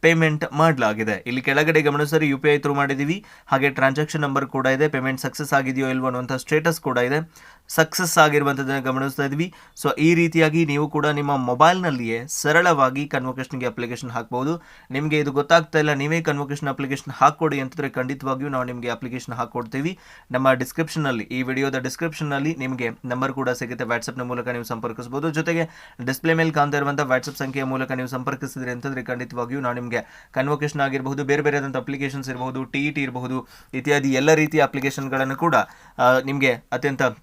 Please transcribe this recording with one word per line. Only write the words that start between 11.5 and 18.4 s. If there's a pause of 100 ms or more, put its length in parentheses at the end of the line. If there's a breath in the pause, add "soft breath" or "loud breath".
ಸರಳವಾಗಿ
ಕನ್ವೊಕೇಶನ್‌ಗೆ
ಅಪ್ಲಿಕೇಶನ್
ಹಾಕ್ಬೋದು. (280 loud breath)
ನಿಮಗೆ
ಇದು
ಗೊತ್ತಾಗ್ತಾ
ಇಲ್ಲ,
ನೀವೇ
ಕನ್ವೊಕೇಶನ್
ಅಪ್ಲಿಕೇಶನ್
ಹಾಕ್ಕೊಡಿ
ಅಂತಂದ್ರೆ
ಖಂಡಿತವಾಗಿಯೂ